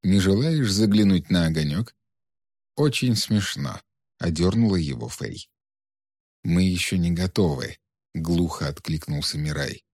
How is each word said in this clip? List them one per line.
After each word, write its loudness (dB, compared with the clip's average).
«Не 4
желаешь 2
заглянуть 4
на 2
огонек?» -2
«Очень 2
смешно», — -2
одернула 2
его -4
Фэй. -12
«Мы 2
еще 0
не 2
готовы», — -2
глухо -2
откликнулся -6
Мирай. -6